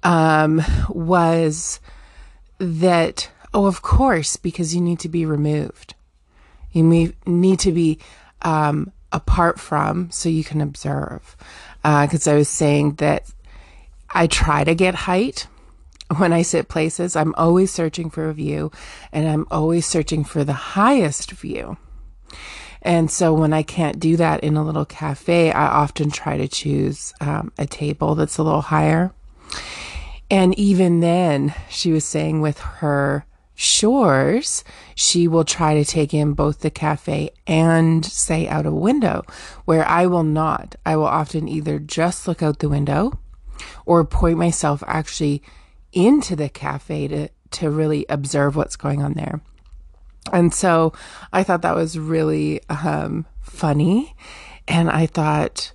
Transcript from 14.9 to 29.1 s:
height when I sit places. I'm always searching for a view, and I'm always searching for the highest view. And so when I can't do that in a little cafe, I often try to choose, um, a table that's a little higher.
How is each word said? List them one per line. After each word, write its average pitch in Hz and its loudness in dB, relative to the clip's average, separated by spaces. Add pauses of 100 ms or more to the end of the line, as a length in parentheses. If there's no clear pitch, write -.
height 185 -2 (720)
when 170 2
I 170 4
sit - 0
places. 165 -4
I'm 156 0
always 180 4
searching 165 -4
for 160 -6
a 156 -6
view, 151 -6 (400)
and 156 0
I'm 156 0
always 165 0
searching 151 -2
for 147 -4
the 143 -2
highest 196 2
view. - -10 (1080)
And 165 2
so 165 2
when 156 4
I 156 2
can't 156 -4
do 165 2
that 160 2
in 151 0
a 151 0
little 151 -2
cafe, 160 0
I 151 2
often 147 0
try 147 -6
to 143 -4
choose, 143 -4
um, 151 -4
a - -4
table 151 -4
that's 156 -2
a 151 0
little 156 0
higher. 156 0 (1160)